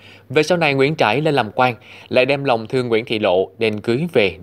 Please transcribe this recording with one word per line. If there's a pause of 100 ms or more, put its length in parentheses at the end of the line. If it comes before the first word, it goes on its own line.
(300)
Về
sau
này,
Nguyễn
Trãi
lên
làm
quan, (340)
lại
đem
lòng
thương
Nguyễn
Thị
Lộ (100)
nên
cưới (100)
về